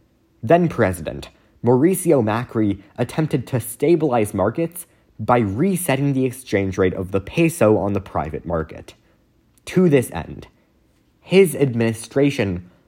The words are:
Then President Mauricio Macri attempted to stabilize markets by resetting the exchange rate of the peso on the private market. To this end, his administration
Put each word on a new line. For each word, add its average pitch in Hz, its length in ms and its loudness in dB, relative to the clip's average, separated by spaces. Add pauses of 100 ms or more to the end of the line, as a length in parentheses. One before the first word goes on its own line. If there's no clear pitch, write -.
(440)
Then 165 260 4
President 85 600 -4 (360)
Mauricio 147 580 4
Macri 107 600 -2 (160)
attempted 139 480 -4
to 127 120 -2
stabilize 139 760 0
markets 113 500 -2 (340)
by 123 200 2
resetting 135 720 0
the 131 100 0
exchange 98 540 -2
rate 92 160 2
of 92 180 -8
the - 80 -2
peso 117 580 2
on 98 160 -2
the 98 60 -2
private 78 460 -8
market. 85 480 -8 (720)
To 180 240 2
this 139 220 2
end, - 360 -12 (720)
his 180 360 4
administration 117 1120 0 (180)